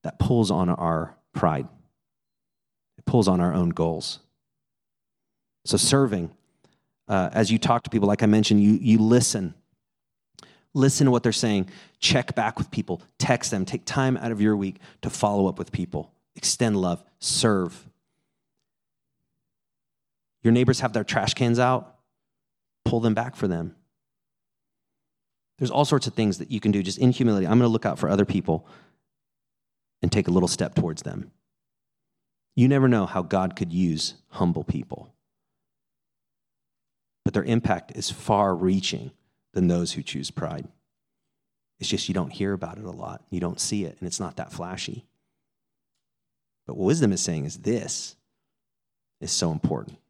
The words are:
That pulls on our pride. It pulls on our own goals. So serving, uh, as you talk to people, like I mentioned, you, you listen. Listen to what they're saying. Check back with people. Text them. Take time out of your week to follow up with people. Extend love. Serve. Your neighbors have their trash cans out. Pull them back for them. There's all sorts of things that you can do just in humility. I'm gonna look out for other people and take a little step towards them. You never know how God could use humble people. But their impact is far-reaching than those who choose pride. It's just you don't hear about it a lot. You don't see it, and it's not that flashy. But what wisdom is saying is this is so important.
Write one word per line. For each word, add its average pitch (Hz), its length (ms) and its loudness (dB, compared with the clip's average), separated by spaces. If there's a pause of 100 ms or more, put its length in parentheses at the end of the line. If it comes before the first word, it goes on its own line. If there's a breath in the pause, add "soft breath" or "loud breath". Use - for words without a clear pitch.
That - 160 -10
pulls 113 320 2
on 87 180 2
our 82 460 -2 (180)
pride. 76 340 0 (1300)
It - 60 -20
pulls 110 220 4
on 92 120 2
our 87 140 0
own 87 160 0
goals. 82 500 -4 (1400)
So - 140 0
serving, 107 520 2 (760)
uh, 95 240 0
as 110 180 2
you 110 80 2
talk 120 280 0
to - 40 -10
people, 101 180 2
like 101 140 0
I 110 60 4
mentioned, 104 340 4
you, 104 120 6
you 110 260 4
listen. 110 560 2 (1200 loud breath)
Listen 135 300 4
to 131 60 6
what 120 120 2
they're 113 80 4
saying. 101 380 0 (300 loud breath)
Check - 360 0
back 110 240 -2
with - 100 -6
people. 95 320 -6 (160)
Text - 320 0
them. 95 160 -2
Take - 180 -8
time 131 340 0
out 117 140 -6
of 104 80 -6
your 107 160 4
week 95 240 -4 (220 loud breath)
to - 80 -6
follow 101 380 0
up 95 100 -2
with 90 140 -10
people. 78 420 -8 (220)
Extend 107 440 0
love. 87 240 -2 (140)
Serve. - 720 -2 (2500)
Your 113 80 6
neighbors 120 300 4
have 117 120 -2
their 110 120 -2
trash 104 280 -2
cans 117 240 2
out. 123 400 0 (840)
Pull 117 160 2
them 110 160 2
back 120 200 -4
for 104 120 -4
them. 85 280 -4 (1800)
There's 127 140 -2
all 139 140 2
sorts 139 200 2
of 127 80 -6
things 104 260 2
that - 120 -10
you 107 80 -4
can 104 120 2
do 98 120 2
just 92 140 -4
in 127 140 4
humility. 104 360 2
I'm 110 100 4
gonna 120 120 6
look 110 160 0
out 80 120 -2
for 82 120 -2
other 98 160 4
people 85 420 -2 (1300 soft breath)
and 87 100 0
take 101 160 0
a 87 40 0
little 90 180 4
step - 260 -4
towards 82 280 -2
them. - 280 -12 (1200)
You 123 120 6
never 135 220 4
know 107 160 4
how 92 180 -4
God 92 320 -2
could 87 160 -4
use 85 440 -2 (160)
humble 82 340 -2
people. - 480 -8 (2000)
But - 100 -2
their 98 120 0
impact 113 500 -2
is - 160 -6
far-reaching 92 1000 0 (420)
than 90 140 2
those 87 260 0
who 69 100 -8
choose - 260 -10
pride. 80 380 -10 (1120)
It's - 100 -8
just - 200 -4
you 95 40 -4
don't 85 200 -4
hear 101 180 -4
about 90 260 -8
it 110 60 -16
a 92 80 -14
lot. 87 380 -14
You 90 100 -6
don't 87 200 -6
see 101 260 -4
it, - 120 -14
and 92 80 -12
it's 85 140 -8
not 90 160 -10
that - 160 -12
flashy. 92 540 -12 (1600)
But - 80 -12
what 92 100 -4
wisdom 123 280 2
is 90 80 -4
saying 78 240 -4
is - 140 -12
this - 580 -6 (1040)
is 80 100 -8
so 85 200 0
important. 76 460 -4 (120)